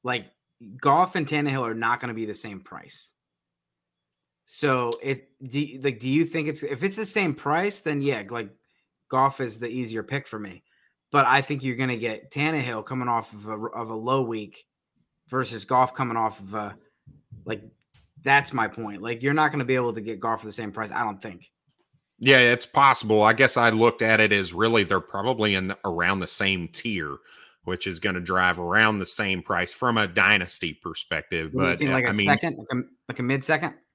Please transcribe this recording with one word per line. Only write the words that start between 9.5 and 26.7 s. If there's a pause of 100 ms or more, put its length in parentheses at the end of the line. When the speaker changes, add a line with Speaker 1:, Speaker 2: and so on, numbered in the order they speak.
Speaker 1:
the
easier
pick
for
me. (480)
But
I
think
you're
gonna
get
Tannehill
coming
off
of
a,
of
a
low
week (640)
versus
Goff
coming
off
of
a, (680)
like, (600)
that's
my
point.
Like,
you're
not
gonna
be
able
to
get
Goff
for
the
same
price,
I
don't
think. (680)
Speaker 2:
Yeah,
it's
possible.
I
guess
I
looked
at
it
as
really
they're
probably
in
the,
around
the
same
tier, (480)